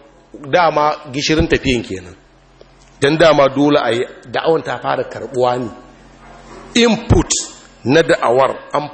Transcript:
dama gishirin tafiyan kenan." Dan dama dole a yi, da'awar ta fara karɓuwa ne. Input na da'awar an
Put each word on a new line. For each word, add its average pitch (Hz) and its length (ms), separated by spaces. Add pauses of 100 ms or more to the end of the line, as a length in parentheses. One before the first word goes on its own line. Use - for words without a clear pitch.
(500)
dama 151 460 (160)
gishirin 156 360
tafiyan 123 380
kenan." 90 300 (840)
Dan 147 160
dama 147 320
dole 143 320
a 120 120
yi, 120 120 (240)
da'awar 143 360
ta 127 180
fara 135 220
karɓuwa 123 560
ne. 117 80 (1080)
Input 226 560 (540)
na 143 180
da'awar 131 480 (220)
an 147 220